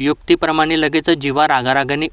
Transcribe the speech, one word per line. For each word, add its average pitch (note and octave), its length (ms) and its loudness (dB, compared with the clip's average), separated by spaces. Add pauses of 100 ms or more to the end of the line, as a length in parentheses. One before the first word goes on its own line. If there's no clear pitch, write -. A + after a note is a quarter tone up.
युक्तीप्रमाणे D#3 800 0
लगेच D#3 300 0
जीवा C#3+ 380 0
रागारागाने C#3 640 0